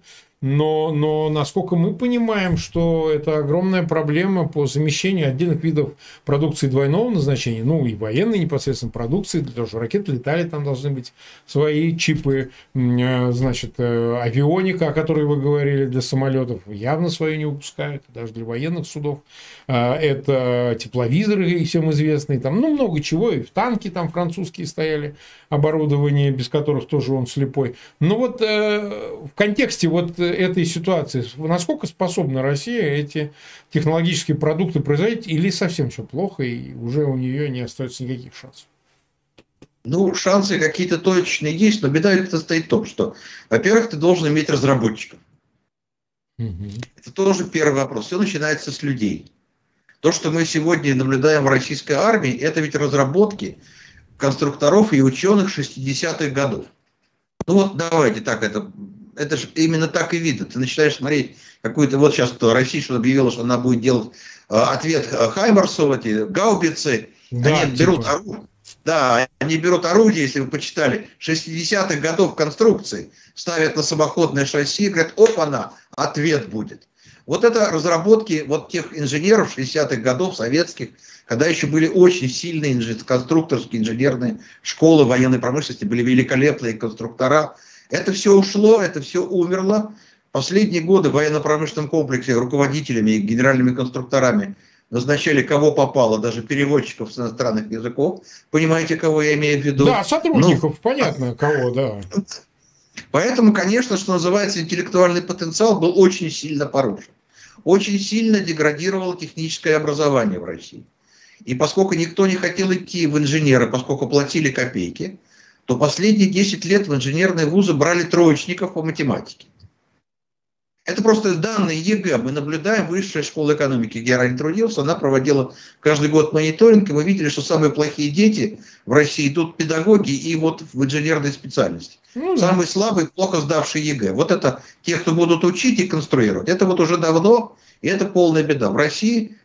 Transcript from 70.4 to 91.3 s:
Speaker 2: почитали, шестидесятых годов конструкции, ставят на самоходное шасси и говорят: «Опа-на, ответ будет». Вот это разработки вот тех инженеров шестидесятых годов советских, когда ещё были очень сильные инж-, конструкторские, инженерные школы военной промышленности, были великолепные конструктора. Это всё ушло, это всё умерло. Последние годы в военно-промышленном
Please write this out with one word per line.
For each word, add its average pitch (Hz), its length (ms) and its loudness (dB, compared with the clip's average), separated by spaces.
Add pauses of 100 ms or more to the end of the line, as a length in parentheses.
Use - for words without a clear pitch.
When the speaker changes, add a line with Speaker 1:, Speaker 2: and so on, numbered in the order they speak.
Speaker 2:
почитали, 151 720 -2
шестидесятых 165 800 -4
годов 165 360 0
конструкции, - 720 0 (240)
ставят 160 420 -2
на 156 60 -2
самоходное 151 640 0
шасси 147 400 -2
и 196 40 2
говорят: 165 280 -2
«Опа-на, 156 560 2 (220)
ответ 143 540 -2
будет». 107 380 -10 (380)
Вот 175 180 -2
это 226 280 2
разработки 170 760 2
вот 143 220 -4
тех 160 280 -8
инженеров 156 520 2
шестидесятых 135 520 -4
годов 127 340 -2
советских, 131 540 -4 (360)
когда 120 200 0
ещё 160 220 0
были 156 200 2
очень 180 400 4
сильные 151 460 -4
инж-, 113 320 -4
конструкторские, 131 760 0
инженерные 117 580 -2 (240)
школы 156 420 6
военной 127 340 2
промышленности, 123 460 -4
были 117 160 0
великолепные 127 720 2
конструктора. 123 800 -2 (340)
Это 180 220 -2
всё 202 220 2
ушло, 202 480 6
это 160 200 -4
всё 180 240 -4
умерло. 190 680 0 (380)
Последние 175 500 0
годы 165 280 4
в 127 40 -2
военно-промышленном 151 760 0